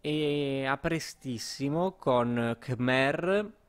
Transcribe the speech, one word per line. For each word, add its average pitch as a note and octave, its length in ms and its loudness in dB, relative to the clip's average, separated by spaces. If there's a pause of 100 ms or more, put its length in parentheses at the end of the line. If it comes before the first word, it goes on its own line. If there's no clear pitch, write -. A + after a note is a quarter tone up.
e D3 640 0
a C3+ 120 0
prestissimo D#3 1160 -4
con A#2+ 680 2
Khmer C#3+ 920 0 (160)